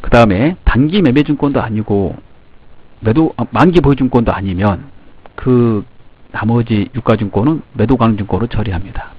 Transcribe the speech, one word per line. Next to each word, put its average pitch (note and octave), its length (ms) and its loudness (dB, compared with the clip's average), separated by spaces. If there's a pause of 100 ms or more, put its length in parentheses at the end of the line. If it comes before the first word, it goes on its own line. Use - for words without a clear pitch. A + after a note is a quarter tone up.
그 - 80 -6
다음에 A#2 540 4
단기 D#3 380 2
매매 C#3+ 220 2
증권도 C#3+ 380 0
아니고 G#2 540 -2 (840)
매도, B2 340 0
아, A2+ 160 -4
만기 E3 300 4
보유 C#3 160 2
증권도 B2 360 0
아니면 F#2+ 520 -2 (500)
그 A#2+ 500 0 (440)
나머지 A2+ 640 -2
유가 A2+ 220 0
증권은 G#2+ 460 -2 (120)
매도 B2 220 2
가능 A2+ 220 2
증권으로 G2+ 300 -4
처리합니다. G2+ 720 -6